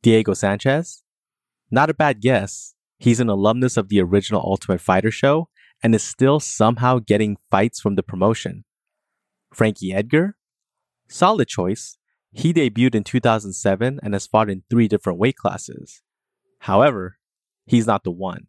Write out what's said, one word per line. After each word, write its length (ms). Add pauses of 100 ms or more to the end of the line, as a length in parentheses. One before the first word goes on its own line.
Diego 320
Sanchez? 680 (680)
Not 200
a 40
bad 260
guess. 560 (240)
He's 200
an 100
alumnus 480
of 120
the 120
original 400
Ultimate 400
Fighter 300
show 380 (320)
and 140
is 80
still 360
somehow 600
getting 380 (120)
fights 300
from 160
the 80
promotion. 600 (880)
Frankie 400
Edgar? 420 (720)
Solid 400
choice. 500 (360)
He 200
debuted 420
in 80
two 160
thousand 340
seven 500
and 100
has 140
fought 220
in 200
three 180
different 320
weight 180
classes. 640 (580)
However, 580 (480)
he's 220
not 160
the 80
one. 380